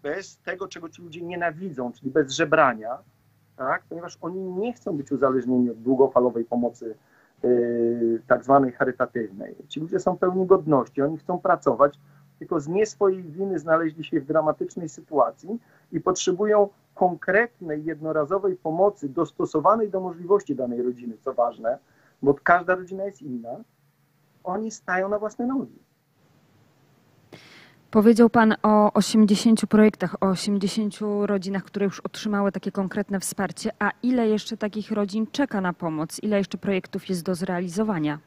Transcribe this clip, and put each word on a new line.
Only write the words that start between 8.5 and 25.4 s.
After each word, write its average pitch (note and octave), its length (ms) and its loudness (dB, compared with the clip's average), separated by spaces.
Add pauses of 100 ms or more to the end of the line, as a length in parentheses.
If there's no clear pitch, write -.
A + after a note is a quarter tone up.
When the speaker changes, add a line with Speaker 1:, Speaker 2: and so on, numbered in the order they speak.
Speaker 1:
charytatywnej. A2 840 -4 (140)
Ci D#3 120 -10
ludzie F3 200 -4
są F#3 160 -2
pełni F#3 300 0
godności, D3+ 560 2
oni D#3 160 -2
chcą F3+ 200 -6
pracować, C#3+ 600 2 (400)
tylko D#3+ 220 -4
z C#3+ 80 -10
nie G3+ 180 0
swojej F#3+ 360 0
winy F3 360 -6
znaleźli D#3+ 460 -2
się D#3+ 160 -2
w C3+ 60 -14
dramatycznej D#3 600 -2
sytuacji D#3 720 -2 (340)
i E3 80 -2
potrzebują G3 680 2 (260)
konkretnej, F3+ 880 -2
jednorazowej D#3+ 720 -2
pomocy E3 520 0
dostosowanej E3+ 840 0
do F#3+ 100 -4
możliwości F3 560 -2
danej A#2+ 260 -4
rodziny, A#2+ 380 -6
co C3 140 -8
ważne, A#2+ 440 -2 (440)
bo C#3 120 4
każda F3 400 2
rodzina F#3 300 -8
jest G3+ 180 -10
inna. A#2+ 340 -10 (880)
Oni G#3+ 260 -6
stają F#3+ 380 -4
na G#3 100 0
własne G#3+ 280 -4